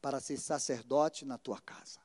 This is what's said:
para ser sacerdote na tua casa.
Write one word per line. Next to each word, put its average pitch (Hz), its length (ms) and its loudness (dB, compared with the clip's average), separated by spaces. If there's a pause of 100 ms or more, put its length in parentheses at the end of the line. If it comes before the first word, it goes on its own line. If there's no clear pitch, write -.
para 139 200 0
ser 139 180 -2
sacerdote 139 880 2
na 127 100 -4
tua 104 240 -4
casa. - 440 -16